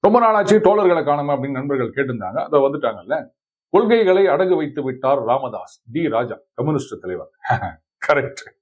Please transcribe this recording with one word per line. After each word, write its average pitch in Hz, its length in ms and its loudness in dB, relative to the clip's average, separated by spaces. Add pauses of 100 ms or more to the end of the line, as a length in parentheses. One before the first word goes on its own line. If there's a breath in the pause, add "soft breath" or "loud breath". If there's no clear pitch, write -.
ரொம்ப 220 200 4
நாளாச்சு 214 340 4
தோழர்களை 196 480 4
காணோம் 147 260 -2
அப்படின்னு 139 220 -2
நண்பர்கள் 131 420 -4
கேட்டிருந்தாங்க. 123 500 -4
அதை 147 160 2
வந்துட்டாங்கல்ல. 135 680 -2 (420)
கொள்கைகளை 196 580 4
அடகு 180 280 2
வைத்து 147 280 -4
விட்டார் 131 400 -2
ராமதாஸ். 117 680 -4
டி 156 180 -2
ராஜா, 113 300 -2 (140)
கம்யூனிஸ்ட் 135 480 -4
தலைவர். 90 280 -10 (200)
<laughs> 85 320 -4 (260)
கரெக்ட். - 540 -2